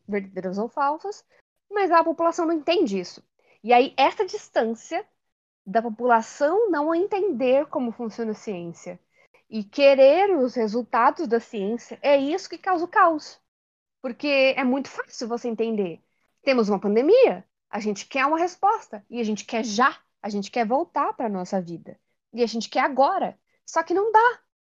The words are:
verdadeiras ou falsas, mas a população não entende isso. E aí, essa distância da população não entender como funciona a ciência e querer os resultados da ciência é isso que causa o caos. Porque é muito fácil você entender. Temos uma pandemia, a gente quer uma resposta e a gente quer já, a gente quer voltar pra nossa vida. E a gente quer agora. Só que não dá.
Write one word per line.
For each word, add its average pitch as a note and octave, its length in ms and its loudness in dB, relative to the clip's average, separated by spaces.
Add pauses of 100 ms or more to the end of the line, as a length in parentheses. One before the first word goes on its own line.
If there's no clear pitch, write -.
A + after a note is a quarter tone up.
verdadeiras F#3+ 500 -8
ou A3 100 -4
falsas, D4+ 560 -6 (480)
mas G4 200 0
a E4+ 120 6
população E4 440 -2
não E4 60 0
entende D4+ 460 0
isso. - 240 -12 (400)
E G#3+ 100 -2
aí, B3 220 4
essa E4 300 2
distância E4 800 -6 (600)
da G#3 160 -2
população A#3+ 920 0
não D4+ 240 0
entender D#4 720 0
como B3 240 -4
funciona A3+ 400 -8
a G#3 40 -8
ciência F3 640 -12 (500)
e G#3+ 140 -8
querer C#4 760 6
os B3+ 180 0
resultados A#3+ 720 0
da A#3 120 0
ciência A3+ 640 -8
é C#4+ 140 4
isso C#4+ 340 -2
que E4+ 80 -14
causa F4+ 280 -2
o - 20 -8
caos. E4+ 520 0 (640)
Porque C4 540 0
é C4 80 -2
muito C4 260 -2
fácil - 380 -12
você A#3 220 -6
entender. G#3+ 500 -4 (440)
Temos A#3+ 260 2
uma G3 100 0
pandemia, A#3+ 640 4 (260)
a G#3 100 -8
gente G#3 280 -6
quer C4+ 180 0
uma D#4 140 0
resposta F#4 680 -2
e A#3 100 -8
a A#3 40 -2
gente G#3+ 220 -4
quer A3+ 200 -6
já, B3 320 0 (240)
a G3+ 80 -10
gente G3+ 200 -6
quer A#3 160 -2
voltar D4+ 480 -2
pra A#3+ 140 -6
nossa F#3+ 340 -4
vida. E3+ 380 -16 (340)
E A#3 100 -2
a A#3 40 2
gente A3+ 220 -8
quer C4+ 120 -2
agora. C#4 560 0 (280)
Só E4 180 -2
que F4 100 -4
não G#4 180 0
dá. A4+ 280 4 (260)